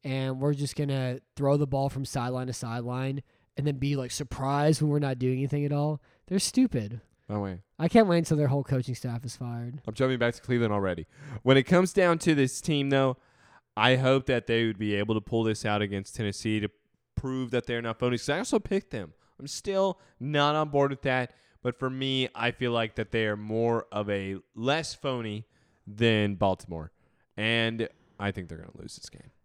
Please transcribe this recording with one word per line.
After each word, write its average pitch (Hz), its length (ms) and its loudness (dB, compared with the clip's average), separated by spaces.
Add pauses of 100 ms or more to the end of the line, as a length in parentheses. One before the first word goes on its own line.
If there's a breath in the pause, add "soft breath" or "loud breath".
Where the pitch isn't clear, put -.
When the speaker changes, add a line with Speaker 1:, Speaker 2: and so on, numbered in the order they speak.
Speaker 1:
and 131 380 -2
we're 147 140 2
just 139 200 -4
gonna 135 440 -2 (160)
throw 143 220 4
the 143 100 2
ball 135 220 0
from 135 160 -4
sideline 127 420 -4
to 127 60 -6
sideline 123 680 -4 (340)
and 143 120 -2
then 143 100 0
be, 143 180 0
like, 127 140 -4
surprised 143 720 2
when 151 80 4
we're 147 80 2
not 135 220 0
doing 127 180 0
anything 139 260 -2
at 143 80 0
all." 147 300 -2 (240 soft breath)
They're 190 140 0
stupid. 120 640 0 (280)
Speaker 2:
By 104 60 -2
the 104 40 0
way. 95 200 -4 (180)
Speaker 1:
I 160 100 0
can't 220 200 8
wait 175 100 6
until 165 180 2
their 147 120 2
whole 135 180 2
coaching 127 300 -2
staff 117 280 -6
is 120 140 -10
fired. 120 500 -8
Speaker 2:
I'm 107 60 -8
jumping 131 260 0
back 120 140 2
to - 80 -14
Cleveland 117 320 2
already. 92 340 -2 (360 loud breath)
When 131 120 6
it 135 80 6
comes 185 300 4
down 175 260 4
to 160 160 2
this 135 240 2
team, 143 300 0
though, 135 260 4 (640 soft breath)
I 120 180 6
hope 131 300 4
that 123 220 0
they 113 180 2
would 110 140 -2
be 107 160 -2
able 104 200 0
to 107 60 0
pull 113 220 -2
this 110 200 0
out 104 180 2
against 98 340 -4
Tennessee 107 440 -2
to 104 100 -2 (460)
prove 131 360 -4
that 120 160 -2
they're 117 140 -4
not 117 180 -6
phony, 123 180 0
'cause - 120 -6
I 151 100 0
also 254 200 0
picked 196 320 -4
them. 92 220 -10 (260)
I'm 139 80 -12
still 190 520 -2 (200 soft breath)
not 147 360 2
on 156 140 0
board 143 220 4
with 131 120 -10
that, 127 280 0 (300 soft breath)
but 123 180 -4
for 131 100 -2
me, 131 460 0
I 117 160 0
feel 123 200 -2
like 113 240 -2
that 113 160 -4
they 113 160 2
are 104 100 -2
more 113 540 0
of 104 180 -2
a 98 280 -2 (180)
less 139 400 0
phony 113 500 -6 (420)
than 104 480 4
Baltimore, 90 560 -2 (460)
and 113 500 0 (320)
I 101 120 -2
think 90 180 -8
they're 82 80 -12
gonna 82 180 -16
lose - 220 -16
this - 120 -18
game. - 220 -20 (140)